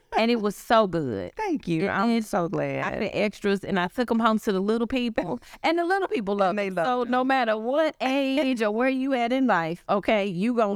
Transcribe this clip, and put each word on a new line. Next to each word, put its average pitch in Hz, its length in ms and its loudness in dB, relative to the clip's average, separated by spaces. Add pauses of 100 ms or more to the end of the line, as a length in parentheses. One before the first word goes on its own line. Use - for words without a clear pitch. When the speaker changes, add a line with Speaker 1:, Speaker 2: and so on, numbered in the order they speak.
(180)
Speaker 1:
and 226 120 2
it 240 100 2
was 202 160 -2
so 220 300 4
good. 131 500 -2
Speaker 2:
Thank 392 320 -4
you. 165 140 0
Speaker 1:
And 196 80 0
Speaker 2:
I'm 220 200 0
Speaker 1:
it, 233 140 0
Speaker 2:
so 175 240 -2
glad. 143 360 -4
Speaker 1:
I 202 160 -4
got 214 140 -4
extras, 202 500 -2
and 202 140 -2
I 180 100 0
took 247 220 -4
'em 233 80 2
home 220 220 2
to 214 120 0
the 185 80 2
little 226 260 0
people, 240 540 -2 (220)
and 330 160 2
the 339 60 0
little 381 240 0
people 208 280 -2
loved 190 140 4
Speaker 2:
And 208 80 -2
they 202 100 -2
Speaker 1:
it. 185 60 -8
Speaker 2:
loved 170 120 0
Speaker 1:
So 247 160 0
Speaker 2:
it. 233 80 -4
Speaker 1:
no 254 140 2
matter 254 320 2
what 277 440 0
age 262 640 0
or 208 80 2
where 233 180 2
you 269 260 0
at 240 180 0
in 262 140 2
life, 175 420 0
okay, 202 380 2
you 202 280 -2
gonna 214 220 2